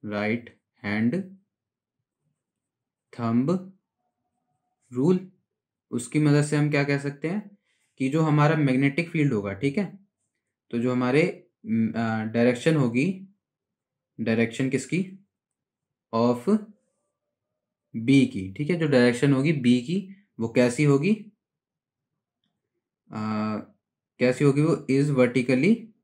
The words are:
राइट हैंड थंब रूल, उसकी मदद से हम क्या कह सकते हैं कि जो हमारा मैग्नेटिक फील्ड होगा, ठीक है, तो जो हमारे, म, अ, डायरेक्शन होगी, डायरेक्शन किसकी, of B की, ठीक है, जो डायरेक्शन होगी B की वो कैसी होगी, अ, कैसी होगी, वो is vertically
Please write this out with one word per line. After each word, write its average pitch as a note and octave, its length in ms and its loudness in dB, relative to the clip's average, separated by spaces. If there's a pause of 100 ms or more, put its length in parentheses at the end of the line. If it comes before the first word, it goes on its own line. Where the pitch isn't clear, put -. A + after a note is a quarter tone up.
राइट G#2+ 540 -6 (240)
हैंड A#2 540 -4 (1800)
थंब B2 600 -2 (1200)
रूल, E3+ 380 0 (600)
उसकी A#2+ 280 -4
मदद D3 240 4
से D3 140 -2
हम D3 120 2
क्या C#3+ 140 0
कह C#3 140 0
सकते C#3+ 320 -6
हैं G#3 280 -8 (400)
कि C3 120 -2
जो D#3 120 0
हमारा D3+ 340 4
मैग्नेटिक C#3 540 0
फील्ड C#3+ 240 0
होगा, G2+ 200 -2
ठीक C#3 240 -4
है, G3 220 -6 (720)
तो A#2+ 80 -4
जो B2 120 -2
हमारे, B2+ 560 0 (180)
म, A2+ 220 0
अ, A2 360 -4
डायरेक्शन A#2+ 520 0
होगी, C#3 600 -2 (840)
डायरेक्शन A2+ 480 -2
किसकी, D#3+ 560 -6 (880)
of A#2+ 340 0 (1500)
B B2 320 4
की, F#2+ 260 -8
ठीक D3 160 -8
है, F3+ 60 0
जो D#3+ 120 -2
डायरेक्शन B2+ 460 4
होगी C#3+ 200 0
B B2 280 2
की E3+ 440 -8 (140)
वो A#2 100 -4
कैसी B2+ 340 2
होगी, D3 300 2 (2000)
अ, A2 100 -8 (1000)
कैसी B2 240 2
होगी, C#3+ 180 4
वो E3+ 300 0
is C#3+ 240 2
vertically B2+ 600 2 (280)